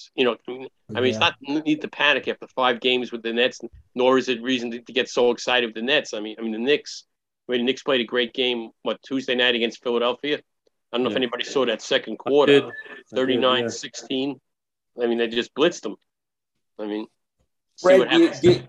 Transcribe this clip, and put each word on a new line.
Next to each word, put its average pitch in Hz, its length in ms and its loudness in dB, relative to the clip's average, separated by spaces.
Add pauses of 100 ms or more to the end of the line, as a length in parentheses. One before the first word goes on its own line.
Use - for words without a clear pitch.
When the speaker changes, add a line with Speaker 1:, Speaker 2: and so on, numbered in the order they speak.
(140)
Speaker 1:
you 135 100 2
know, 117 120 2 (120)
I - 20 -10
mean, 131 180 -12 (220)
I 107 40 -10
mean, 123 160 2
it's 110 100 -4
Speaker 2:
Yeah. - 100 4 (200)
Speaker 1:
not 151 160 -2
need 151 160 0
to 139 60 -8
panic 143 380 0
after - 220 -6
five 123 320 0
games 123 320 -2
with 117 100 -10
the 113 120 -4
Nets, 123 260 0 (340)
nor 127 220 4
is 127 140 0
it 117 100 -2
reason 120 300 -2
to, 120 100 -10
to 120 140 -20
get 156 160 -2
so 123 200 2
excited 123 360 0
with 110 80 -10
the 113 80 -8
Nets. 135 320 -2
I 107 60 -6
mean, 107 180 -12
I 113 40 -10
mean, 113 100 -4
the 107 60 -6
Knicks, 143 460 -2 (440)
I 123 40 -4
mean, 123 80 0
the 117 60 -2
Knicks 131 160 -2
played 135 180 0
a 117 40 -2
great 120 280 -2
game, 120 380 -4 (120)
what, 113 200 -6
Tuesday 131 320 -4
night 123 200 2
against 117 280 -4
Philadelphia? 123 580 -2 (500)
I 117 60 -6
don't 127 80 0
know 120 60 0
if - 20 -4
Speaker 3:
Yeah. 123 60 -2
Speaker 1:
anybody 120 260 -4
saw 131 220 0
that 110 160 -4
second 120 320 -2
Speaker 3:
I - 160 -8
Speaker 1:
quarter, 143 220 6
Speaker 3:
did. 139 100 8
I 135 40 -10
did, 123 60 -12 (400)
yeah. - 40 -6
Speaker 1:
thirty-nine 127 520 2
sixteen. 131 720 -6 (600)
I 120 60 2
mean, 117 120 2
they 117 100 0
just 117 260 -4
blitzed 160 280 2
them. 107 140 -8 (840)
I 107 80 -8
mean, 107 200 -6 (680)
see - 120 -14
Speaker 4:
Fred, 185 120 10
Speaker 1:
what 120 100 0
Speaker 4:
do 131 80 4
you, 165 100 8
Speaker 1:
happens. - 120 -6
Speaker 4:
do, 175 280 6